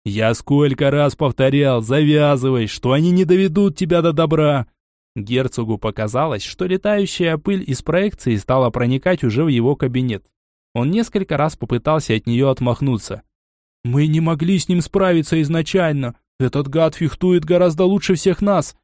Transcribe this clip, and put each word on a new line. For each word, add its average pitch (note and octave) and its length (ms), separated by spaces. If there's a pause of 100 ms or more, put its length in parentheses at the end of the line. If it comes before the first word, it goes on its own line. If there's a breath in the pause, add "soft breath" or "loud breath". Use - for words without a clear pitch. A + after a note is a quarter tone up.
Я A2 280
сколько C#3+ 560
раз C#3+ 260
повторял, C3+ 680
завязывай, C3+ 840
что - 260
они D#3+ 180
не F#3 140
доведут F#3+ 500
тебя E3+ 260
до E3 120
добра». D3+ 540 (480)
Герцогу A2+ 600
показалось, A2 680
что - 220
летающая F#3 720
пыль F#3+ 300
из C3 140
проекции B2+ 540
стала B2+ 340
проникать C3 540
уже A#2+ 200
в E3 40
его C3 280
кабинет. B2 480 (500)
Он B2 180
несколько G3 460
раз D3+ 200
попытался C#3+ 560
от A2 140
нее B2 220
отмахнуться. B2 720 (600)
«Мы C#3 240
не D#3 140
могли E3 380
с - 100
ним F3 120
справиться E3+ 600
изначально. D3+ 720 (240)
Этот C#3 300
гад D#3+ 260
фехтует F3 480
гораздо F3 400
лучше F#3+ 300
всех F3+ 280
нас G3 420